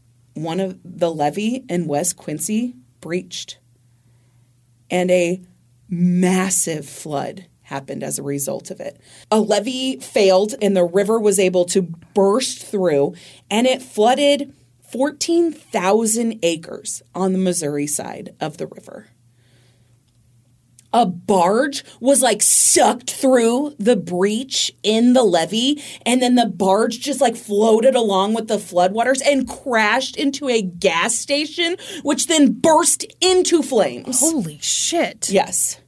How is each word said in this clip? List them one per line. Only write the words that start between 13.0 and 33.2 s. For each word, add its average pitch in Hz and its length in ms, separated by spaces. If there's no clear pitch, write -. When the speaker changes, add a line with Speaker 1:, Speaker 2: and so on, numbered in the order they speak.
Speaker 1:
and 226 180
it 254 140
flooded 277 720
fourteen 311 600
thousand 220 920
acres - 580
on 190 180
the 185 60
Missouri 151 480
side - 520
of - 180
the 156 100
river. - 400
A 233 120
barge 202 800
was, 262 200
like, 220 200
sucked - 680
through 262 680
the 220 160
breach 196 760
in 226 300
the 254 100
levee, 214 580
and 254 160
then 247 140
the 240 120
barge 202 520
just, 277 220
like, 240 160
floated 220 580
along 208 380
with 226 160
the 214 80
floodwaters 208 680
and 269 220
crashed 233 720
into 277 320
a 226 120
gas 175 540
station, 311 600
which - 240
then 294 240
burst 330 540